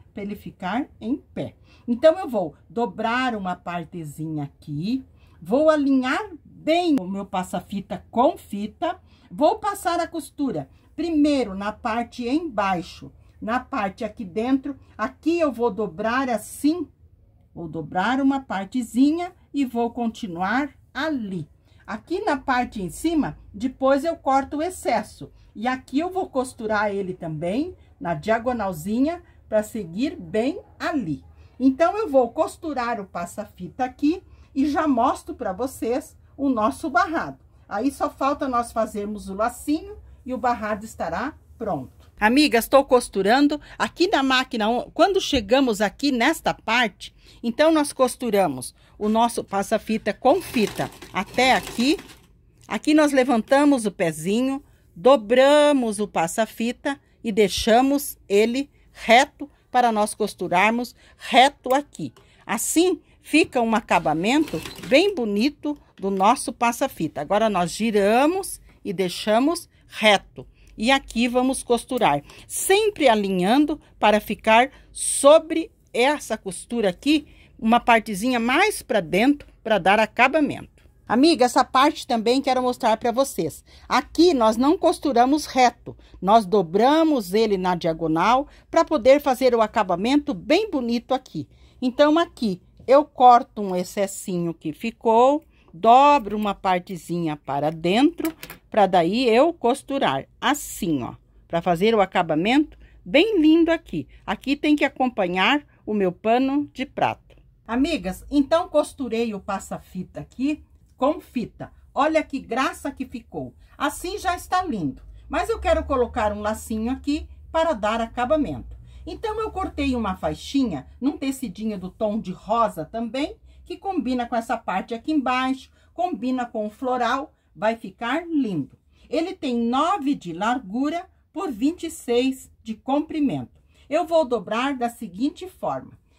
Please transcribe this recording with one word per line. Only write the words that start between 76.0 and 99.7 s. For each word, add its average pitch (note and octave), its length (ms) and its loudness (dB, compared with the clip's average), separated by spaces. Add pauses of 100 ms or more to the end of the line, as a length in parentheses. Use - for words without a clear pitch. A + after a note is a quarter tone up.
costura G3+ 520 -4
aqui, C#4+ 360 0 (320)
uma A3+ 220 4
partezinha A#3 600 0
mais D4+ 440 0
pra A#3 160 0
dentro, G3+ 480 0 (160)
pra A3 160 0
dar F#3+ 200 4
acabamento. A#3+ 880 0 (220)
Amiga, B3 380 4
essa B3 180 2
parte C#4+ 420 2
também A#3+ 380 0
quero B3+ 180 0
mostrar B3 360 0
pra A#3+ 140 -2
vocês. A3 540 -4 (240)
Aqui D4+ 460 2
nós A3 200 4
não C#4 220 4
costuramos D4 720 2
reto, - 500 0 (240)
nós G#3 240 6
dobramos G#3+ 880 2
ele G#3+ 240 2
na F#3 160 0
diagonal E3 720 0 (220)
pra E4 160 2
poder C#4 340 4
fazer B3+ 360 2
o A3+ 80 4
acabamento G#3+ 680 0
bem C#4+ 380 0
bonito A#3+ 420 -4
aqui. B3+ 360 -4 (340)
Então, D4 380 4
aqui A#3+ 420 -4 (260)
eu C#4 160 6
corto B3 580 4
um F#3+ 140 -4
excessinho F3+ 800 -4
que D#3+ 180 -8
ficou, A#3+ 720 2 (300)
dobro A#3 640 6
uma G#3 160 -2
partezinha F3 840 -4
para C#3+ 360 -4
dentro, G#3+ 600 2 (380)
pra G#3 160 4
daí F#3 420 2
eu B3 260 6
costurar A#3 720 -2 (120)